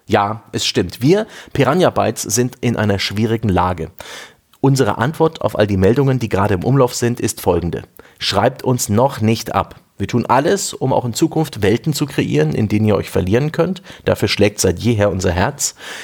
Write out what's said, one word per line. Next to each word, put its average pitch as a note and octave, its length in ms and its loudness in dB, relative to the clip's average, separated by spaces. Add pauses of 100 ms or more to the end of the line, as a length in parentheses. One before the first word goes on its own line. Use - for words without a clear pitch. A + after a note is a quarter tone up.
ja, G#2+ 460 0
es A2+ 120 -4
stimmt. G2+ 380 -2
Wir, G3 240 4 (260)
Piranha C#3+ 380 2
Bytes, G#2 320 0
sind B2 400 -2
in A#2+ 140 0
einer G2+ 220 0
schwierigen A2 520 0
Lage. F2 400 0 (680)
Unsere C3 360 2
Antwort D#3+ 460 0
auf - 160 -2
all G#2+ 80 4
die G2 100 -2
Meldungen, B2+ 420 2
die A2+ 120 -4
gerade G2 240 0
im F2 100 -2
Umlauf C3 300 2
sind, A#2+ 260 -2
ist - 220 -4
folgende. E2+ 400 0 (360)
Schreibt A2 440 0
uns B2 260 -2
noch A#2 320 2
nicht A2 340 0
ab. - 260 -4 (160)
Wir G2+ 120 -4
tun - 180 0
alles, - 480 0
um C3 180 -2
auch A#2+ 120 2
in A#2 100 -4
Zukunft D#3+ 480 -2
Welten A2+ 300 2
zu D3 140 -2
kreieren, D3+ 460 0
in G#2+ 140 0
denen G#2+ 200 0
ihr G#2+ 100 4
euch - 140 -4
verlieren A2 420 0
könnt. E3+ 280 -2 (240)
Dafür G2+ 220 0
schlägt G#2 320 0
seit F2+ 220 0
jeher G#2 280 2
unser F#2 220 0
Herz. G#2+ 460 -2 (280)